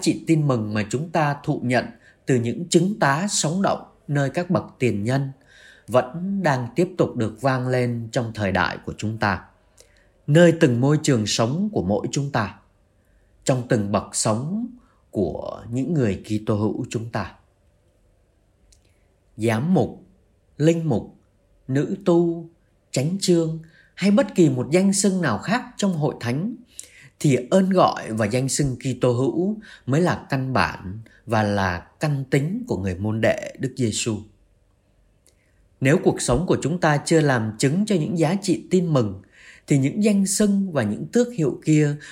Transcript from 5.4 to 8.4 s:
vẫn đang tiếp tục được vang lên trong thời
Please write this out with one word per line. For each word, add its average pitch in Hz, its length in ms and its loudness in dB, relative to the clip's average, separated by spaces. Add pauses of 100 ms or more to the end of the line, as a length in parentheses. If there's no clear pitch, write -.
vẫn 175 560 -2
đang 127 320 0
tiếp 175 220 0
tục - 180 0
được 113 260 -4
vang 131 260 -2
lên 120 440 -2
trong 117 220 -4
thời 104 180 -2